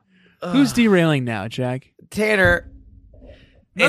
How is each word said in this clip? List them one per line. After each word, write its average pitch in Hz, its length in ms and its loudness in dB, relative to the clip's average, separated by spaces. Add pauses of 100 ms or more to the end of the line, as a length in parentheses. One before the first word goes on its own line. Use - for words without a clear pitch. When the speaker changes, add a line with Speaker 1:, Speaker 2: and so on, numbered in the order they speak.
(420)
Speaker 1:
Ugh. 175 140 -6
Speaker 2:
Who's 262 160 2
derailing 165 540 2
now, 113 240 -8
Jack? 127 420 -8 (200)
Speaker 1:
Tanner, 190 600 0 (1040)
Speaker 2:
Let 175 140 0